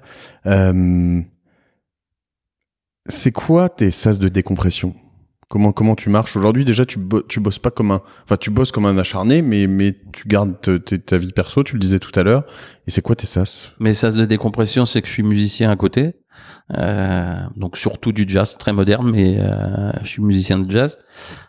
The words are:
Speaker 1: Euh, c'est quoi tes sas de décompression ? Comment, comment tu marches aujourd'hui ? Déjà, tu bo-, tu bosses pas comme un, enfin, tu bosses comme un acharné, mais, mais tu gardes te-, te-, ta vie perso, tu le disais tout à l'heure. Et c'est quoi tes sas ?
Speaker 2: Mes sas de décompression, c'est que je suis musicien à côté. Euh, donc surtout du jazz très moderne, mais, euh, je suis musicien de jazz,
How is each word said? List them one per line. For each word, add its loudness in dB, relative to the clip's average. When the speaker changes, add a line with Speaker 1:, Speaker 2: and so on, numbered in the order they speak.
Speaker 1:
Euh, 2
c'est -2
quoi 2
tes 2
sas 0
de 2
décompression ? -2
Comment, 2
comment 2
tu -4
marches 0
aujourd'hui ? 2
Déjà, 2
tu -8
bo-, -2
tu -6
bosses -2
pas -2
comme 0
un, 0
enfin, 0
tu -8
bosses 0
comme 0
un 2
acharné, 2
mais, 2
mais 0
tu -20
gardes 0
te-, 2
te-, -4
ta -2
vie -4
perso, -2
tu -6
le -4
disais 2
tout -6
à 4
l'heure. 2
Et -6
c'est 0
quoi 0
tes -8
sas ? -4
Speaker 2:
Mes 2
sas 0
de 2
décompression, 0
c'est 0
que -14
je -10
suis 0
musicien 2
à 4
côté. 0
Euh, -2
donc -6
surtout -4
du 0
jazz 0
très -4
moderne, 2
mais, 2
euh, -2
je -10
suis -10
musicien 2
de -4
jazz, 0